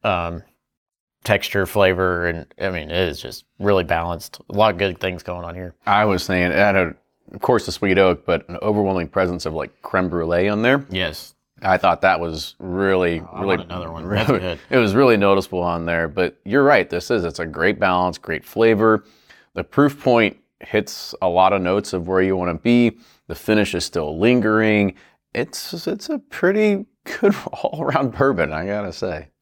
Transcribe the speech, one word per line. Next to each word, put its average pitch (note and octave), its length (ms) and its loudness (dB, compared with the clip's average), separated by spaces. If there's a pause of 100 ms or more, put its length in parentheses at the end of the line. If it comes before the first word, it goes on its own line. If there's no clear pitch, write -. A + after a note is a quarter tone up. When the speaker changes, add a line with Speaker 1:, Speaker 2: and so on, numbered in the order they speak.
Speaker 1:
um, E2+ 380 -2 (800)
texture, G2+ 420 0
flavor, F#2 600 2
and, E2 200 -6 (140)
I F#2+ 100 -2
mean, D#2 200 -8
it F2 180 0
is C#2+ 120 -8
just - 240 -16 (140)
really F#2+ 260 2
balanced. E2+ 560 -4 (100)
A - 40 -12
lot G#2 180 4
of F2 60 -6
good F#2+ 200 -2
things F2+ 240 -6
going F2 220 -10
on E2+ 100 -12
here. F2+ 200 -12 (120)
Speaker 2:
I G#2 180 2
was G2 200 0
saying, F2+ 260 0
it D2+ 60 -2
had G2 200 4
a, F2+ 180 0 (380)
of - 80 -14
course, A#2+ 260 2
the G2+ 60 -8
sweet G2 260 2
oak, F#2 280 4
but E2 220 -2
an F2 140 -14
overwhelming G2 460 0
presence F2+ 380 -2
of, D#2+ 80 -6
like, - 280 -8
creme F#2 260 -2
brulee F2 400 0
on G#2+ 140 -2
there. C3+ 280 2
Speaker 1:
Yes. F2+ 440 -6 (300)
Speaker 2:
I F#2 140 2
thought E2+ 220 2
that F#2 180 2
was D#2+ 400 -8
really, F2+ 600 0
Speaker 1:
Oh, E2 120 -16
I F#2+ 100 -12
Speaker 2:
really, G2 160 0
Speaker 1:
want E2+ 120 -10
another F2 220 -10
one. E2 120 -12
Speaker 2:
<laughs> - 20 -10
really, G#2 180 0
Speaker 1:
That's A#2 160 2
good. F2 180 -6 (120)
Speaker 2:
it C3 80 4
was G#2 180 2
really B2 200 6
noticeable G2 460 2
on E2+ 240 -2
there. E2 220 -2
But E2 360 -2
you're B2+ 200 2
right, C3 260 4
this F2 200 -6
is, G#2+ 140 0
it's E2 140 -6
a E2+ 80 -6
great E2 320 0
balance, F2+ 400 0
great - 260 -8
flavor. A2 600 2 (500)
The F#2 80 -6
proof C#3+ 400 0
point A#2 340 2 (240)
hits - 600 -6
a F#2 60 0
lot F#2 240 4
of G2 100 0
notes F#2+ 300 -2
of F2 160 -6
where F#2 140 2
you F#2+ 140 2
wanna F2+ 180 -4
be. A#2+ 440 2 (300)
The - 80 -8
finish G#2+ 400 0
is E2+ 80 -4
still D#2 340 -6
lingering. G#2+ 760 2 (400)
It's, - 520 -8
it's F#3 240 -6
a D4+ 80 -4
pretty G#3 680 0 (360)
good A3+ 220 4
<laughs> - 100 -10
all-around D3 680 -2
bourbon, G2 340 2
I D#2+ 140 -6
gotta G2+ 260 -6
say. - 360 -8 (120)